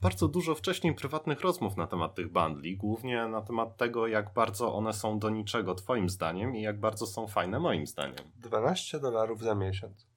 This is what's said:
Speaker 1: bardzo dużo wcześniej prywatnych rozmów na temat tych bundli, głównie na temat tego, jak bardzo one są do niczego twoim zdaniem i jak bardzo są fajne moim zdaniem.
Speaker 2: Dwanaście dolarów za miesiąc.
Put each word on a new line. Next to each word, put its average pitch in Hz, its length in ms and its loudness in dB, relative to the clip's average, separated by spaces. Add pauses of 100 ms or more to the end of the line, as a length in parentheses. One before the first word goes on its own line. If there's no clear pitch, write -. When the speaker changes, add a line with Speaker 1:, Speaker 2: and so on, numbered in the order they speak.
Speaker 1:
bardzo 180 260 4
dużo 160 280 2
wcześniej 175 400 0
prywatnych 147 460 -2
rozmów 110 360 2
na 85 100 0
temat 85 280 -2
tych 82 160 -4
bundli, 82 460 2
głównie 113 500 -2
na 110 140 -4
temat 113 360 -2
tego, 117 300 2
jak 107 260 0
bardzo 110 420 2
one 110 180 0
są 107 260 0
do 107 100 2
niczego 104 460 0
twoim 98 340 2
zdaniem 95 460 -2
i 107 60 -4
jak 104 180 -2
bardzo 107 280 0
są 113 200 -6
fajne 101 320 0
moim 101 280 2
zdaniem. 67 480 -8
Speaker 2:
Dwanaście 131 640 0
dolarów 113 440 0
za 110 120 2
miesiąc. 98 600 -4